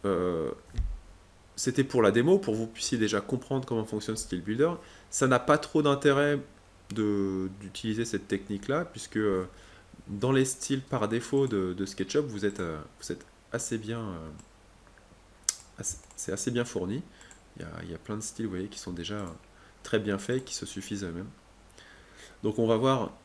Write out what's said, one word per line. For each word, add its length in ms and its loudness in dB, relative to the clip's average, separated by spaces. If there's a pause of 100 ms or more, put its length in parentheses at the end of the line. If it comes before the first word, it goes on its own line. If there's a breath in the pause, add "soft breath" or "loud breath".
euh, 480 0 (1000)
c'était 300 2
pour 180 4
la 80 10
démo, 280 6
pour 140 0
que 60 0
vous 80 0
puissiez 320 -4
déjà 240 2
comprendre 440 -2
comment 180 0
fonctionne 320 -4
Style 260 -4
Builder. 300 2 (360 loud breath)
Ça 180 2
n'a 120 6
pas 180 6
trop 240 0
d'intérêt 580 4 (520)
de, 580 0 (120)
d'utiliser 440 -4
cette 240 -4
technique-là, 560 -2
puisque, 320 -10
euh, 300 2 (640 loud breath)
dans 240 0
les 120 6
styles 380 -2
par 260 -2
défaut 380 2
de, 260 0
de 140 -2
SketchUp, 400 -2
vous 180 -4
êtes, 160 0
euh, 180 -4 (220)
vous 120 -8
êtes 120 -8 (280)
assez 260 -4
bien, 220 -6
euh, 300 -8 (1500)
assez, 180 -6 (200)
c'est 160 -6
assez 180 -2
bien 160 0
fourni. 360 -4 (540 loud breath)
Il 60 -12
y 20 -8
a, 60 -12 (140)
il 60 -10
y 40 -6
a 40 -10
plein 180 -8
de 60 -8
styles, 220 -6
vous 80 -4
voyez, 160 -4
qui 100 -12
sont 140 -8
déjà 320 -6 (580 loud breath)
très 160 0
bien 200 0
faits, 260 -2
qui 100 -10
se 120 -8
suffisent 380 -8
à 40 -6
eux-mêmes. 220 -8 (1120 loud breath)
Donc 160 0
on 80 4
va 100 6
voir 360 2 (120)